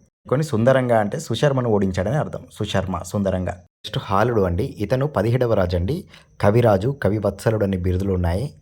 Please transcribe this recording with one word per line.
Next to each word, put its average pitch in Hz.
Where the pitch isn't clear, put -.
కొని 139
సుందరంగా 123
అంటే 107
సుశర్మను 127
ఓడించాడని 98
అర్థం. 107
సుశర్మ, 92
సుందరంగా. 92
నెక్స్ట్ -
హాలుడు 110
అండి. 90
ఇతను 127
పదిహేడవ 117
రాజు 92
అండి. 113
కవిరాజు, 110
కవివత్సలుడు 104
అనే 98
బిరుదులు 92
ఉన్నాయి. 90